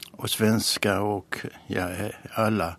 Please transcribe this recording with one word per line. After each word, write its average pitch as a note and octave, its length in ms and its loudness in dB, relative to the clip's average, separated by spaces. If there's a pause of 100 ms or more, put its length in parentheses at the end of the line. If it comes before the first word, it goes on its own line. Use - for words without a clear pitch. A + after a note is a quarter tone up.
(120)
Och - 180 -6
svenska G#2+ 680 2
och, G2+ 360 -2 (300)
ja, F2+ 220 -2 (460)
alla G#2+ 440 2